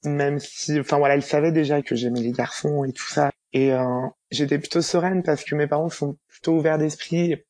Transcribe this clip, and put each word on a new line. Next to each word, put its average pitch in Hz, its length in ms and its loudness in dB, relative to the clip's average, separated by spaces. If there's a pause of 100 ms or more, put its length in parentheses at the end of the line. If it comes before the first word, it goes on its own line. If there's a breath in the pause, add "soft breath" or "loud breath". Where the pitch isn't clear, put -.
même 143 360 0
si, - 400 -4
enfin 143 180 0
voilà, 143 160 6
elle 143 100 2
savait 151 280 2
déjà 147 300 2
que - 140 -4
j'aimais 120 260 -2
les 117 100 -2
garçons 143 520 -2
et 135 80 -4
tout - 160 -10
ça. 143 240 0 (220)
Et, 135 180 4
euh, 127 300 0 (300)
j'étais 143 260 0
plutôt 165 240 -2
sereine 180 420 0
parce 151 200 0
que - 120 -6
mes 147 120 2
parents 156 220 0
sont 143 280 -6 (100)
plutôt - 260 -2
ouverts 156 260 2
d'esprit. 160 560 0 (140)